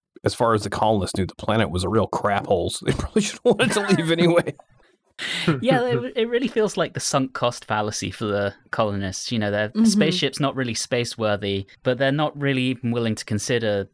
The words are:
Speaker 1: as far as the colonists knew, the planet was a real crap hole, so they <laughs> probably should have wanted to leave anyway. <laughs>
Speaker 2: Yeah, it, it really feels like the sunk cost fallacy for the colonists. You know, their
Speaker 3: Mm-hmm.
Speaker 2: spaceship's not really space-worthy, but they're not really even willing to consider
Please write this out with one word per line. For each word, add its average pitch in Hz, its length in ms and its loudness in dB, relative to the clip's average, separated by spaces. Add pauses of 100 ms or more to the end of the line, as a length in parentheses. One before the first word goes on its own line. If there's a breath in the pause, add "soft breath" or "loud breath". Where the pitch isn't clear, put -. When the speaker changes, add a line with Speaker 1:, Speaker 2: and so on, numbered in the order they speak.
(240)
Speaker 1:
as - 100 0
far 117 220 2
as 110 80 0
the 101 60 -6
colonists 104 460 0
knew, 95 100 0
the 80 100 -10
planet 107 340 0
was 90 140 -2
a 92 60 -2
real 107 180 2
crap - 400 -2
hole, 87 220 0
so - 160 -8
they - 60 2
<laughs> - 60 0
probably - 240 0
should - 240 -6
have 233 120 4
wanted 214 160 2
to 208 80 0 (140)
leave 165 160 0
anyway. 170 480 4
<laughs> - 60 -20 (960 loud breath)
Speaker 2:
Yeah, 247 260 4
it, 247 280 -2
it 233 140 0
really 247 180 0
feels 214 300 0
like 170 160 -2
the 139 60 -6
sunk 131 340 -2
cost - 320 -2
fallacy 107 460 -2
for 110 140 -6
the 101 280 0 (160)
colonists. 98 640 -2
You 117 80 -2
know, 104 100 0
their 107 200 0
Speaker 3:
Mm-hmm. 220 160 2
Speaker 2:
spaceship's 180 540 2
not 139 160 -2
really 123 200 -4
space-worthy, 104 920 -2 (160 loud breath)
but 127 160 0
they're 135 140 2
not 147 280 -2
really 139 240 0
even 127 280 -2
willing 117 240 0
to - 100 -10
consider 107 680 -2